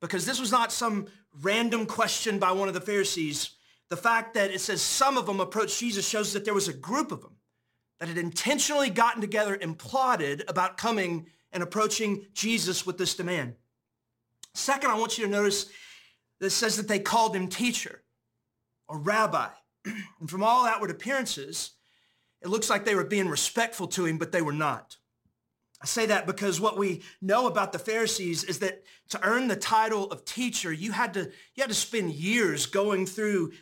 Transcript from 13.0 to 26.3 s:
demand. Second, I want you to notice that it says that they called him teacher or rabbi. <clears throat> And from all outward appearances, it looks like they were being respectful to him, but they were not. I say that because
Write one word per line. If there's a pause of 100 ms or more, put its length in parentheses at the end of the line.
demand. (1000)
Second,
I
want
you
to
notice (680)
that
it
says
that
they
called
him
teacher (840)
or
rabbi. (360)
<clears throat> (260)
And
from
all
outward
appearances, (720)
it
looks
like
they
were
being
respectful
to
him,
but
they
were
not. (840)
I
say
that
because